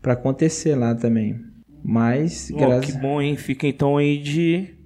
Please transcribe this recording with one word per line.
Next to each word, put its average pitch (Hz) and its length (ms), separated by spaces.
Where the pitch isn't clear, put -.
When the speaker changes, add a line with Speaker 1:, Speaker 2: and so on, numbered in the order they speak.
Speaker 1:
pra 131 120
acontecer 151 640
lá 117 180
também. 113 460
Mas, 120 720
Speaker 2:
Ó, - 40
Speaker 1:
graças 131 360
Speaker 2:
que 139 60
bom, 143 200
hein? 143 160
Fica, 131 300
então, 139 300
aí 147 220
de 165 560